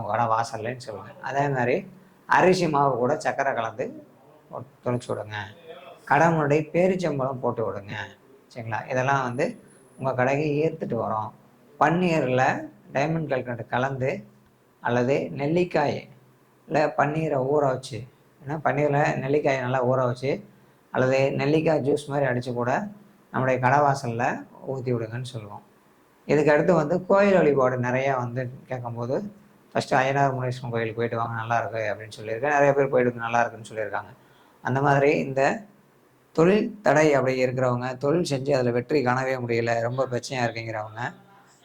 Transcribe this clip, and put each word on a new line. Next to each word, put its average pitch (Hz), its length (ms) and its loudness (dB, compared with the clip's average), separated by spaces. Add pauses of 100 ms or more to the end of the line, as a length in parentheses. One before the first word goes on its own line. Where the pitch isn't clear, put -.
உங்க 110 60 -6
கடை 110 180 2
வாசல்லன்னு 113 640 -2
சொல்லுவேன். 104 340 -14
அதே 139 260 0
மாதிரி 135 440 0 (340)
அரிசி 170 440 4
மாவு 139 280 2
கூட 123 220 2
சர்க்கரை 131 340 0
கலந்து 117 520 -6 (800)
தொளிச்சு 123 260 -4
விடுங்க. 107 260 -8 (680)
கடவுளுடைய 156 580 4 (100)
பேரிச்சம்பழம் 165 640 0
போட்டு 120 260 -2
விடுங்க, 101 280 -8 (600)
சரிங்களா? 113 360 -8
இதெல்லாம் 131 340 0
வந்து 123 220 -2 (520)
உங்க 135 160 -4
கடைக்கு 135 400 2
ஈர்த்துட்டு 156 520 -2
வரோம். 107 260 -4 (480)
பன்னீர்ல 151 640 2 (500)
டைமண்ட் 151 360 -2
கல்கண்டு 123 360 -4
கலந்து 135 600 -2 (560)
அல்லது 123 540 0
நெல்லிக்காய் 147 800 -2 (540)
இல்ல 147 300 0
பன்னீரை 147 420 0 (140)
ஊற 151 60 4
வச்சு, 127 440 -2 (420)
ஏன்னா 135 60 -8
பன்னீர்ல 143 480 0 (180)
நெல்லிக்காயை 139 420 0
நல்லா 127 260 0
ஊற 131 200 2
வச்சு 127 260 -2 (600)
அல்லது 127 260 2 (180)
நெல்லிக்காய் 151 460 2
ஜூஸ் 143 260 0
மாதிரி 139 240 0
அடிச்சு 123 220 -4
கூட 127 340 -2 (440)
நம்முடைய 127 280 0
கடை 131 200 6
வாசல்ல 135 640 0 (240)
ஊத்தி 131 260 -4
விடுங்கன்னு 113 280 -6
சொல்லுவோம். 104 400 -14 (640)
இதுக்கு 147 260 4
அடுத்து 156 220 4
வந்து 160 320 0
கோயில் 196 300 6
வழிபாடு 135 420 4
நிறையா 127 380 0
வந்து 120 340 -4 (160)
கேட்கும்போது, 120 680 -6 (420)
"ஃபஸ்ட்டு - 260 0
அய்யனார் 135 340 2
முனீஸ்வரன் 127 380 -6
கோயிலுக்கு 113 240 -4
போயிட்டு 117 220 -2
வாங்க, 117 180 -4
நல்லா 113 220 -2
இருக்கு" 113 220 -4
அப்படின்னு 107 420 -8
சொல்லியிருக்கேன். 113 360 -2
நிறைய 143 160 6
பேர் 135 160 2
போயிட்டு 123 240 2
வந்து 117 160 -6
நல்லா 120 100 2
இருக்குன்னு 113 300 -2
சொல்லியிருக்காங்க. 104 420 -6 (500)
அந்த 131 200 -2
மாதிரி 139 360 4
இந்த 139 460 0 (680)
தொழில் 202 500 2
தடை 151 320 4
அப்படி 131 320 2
இருக்கிறவங்க, 127 520 0
தொழில் 151 320 0
செஞ்சு 139 240 -2
அதுல 127 180 2
வெற்றி 123 320 0
காணவே 131 320 0
முடியல, 117 460 0
ரொம்ப 123 300 -2
பிரச்சனையா 123 340 -4
இருக்குங்கிறவங்க, 113 680 -6 (500)